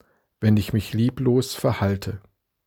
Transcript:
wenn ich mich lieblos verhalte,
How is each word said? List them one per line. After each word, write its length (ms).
wenn 180
ich 140
mich 220
lieblos 600
verhalte, 680